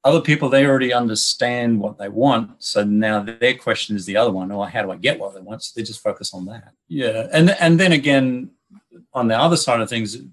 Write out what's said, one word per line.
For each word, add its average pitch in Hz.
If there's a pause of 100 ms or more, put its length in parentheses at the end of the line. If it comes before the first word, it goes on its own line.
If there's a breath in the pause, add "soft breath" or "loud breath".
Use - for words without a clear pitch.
Other 156
people, 147
they 135
already 131
understand 120
what 104
they 101
want. 117
So -
now 107
their 113
question 110
is 92
the 98
other 113
one, 95
"Oh, 101
how 104
do 95
I 90
get 117
what 98
they 95
want?" 107
So -
they 113
just 107
focus 98
on 92
that. 110 (140)
Yeah. 113
And, 175
and 165
then 185
again, 135 (640)
on 120
the 113
other 165
side 120
of 107
things 110 (160)